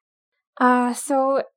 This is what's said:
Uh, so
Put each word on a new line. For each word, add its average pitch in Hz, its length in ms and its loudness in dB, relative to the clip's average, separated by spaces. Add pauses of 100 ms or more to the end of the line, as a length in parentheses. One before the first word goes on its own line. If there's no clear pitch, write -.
(640)
Uh, 247 320 2
so 269 480 -2 (160)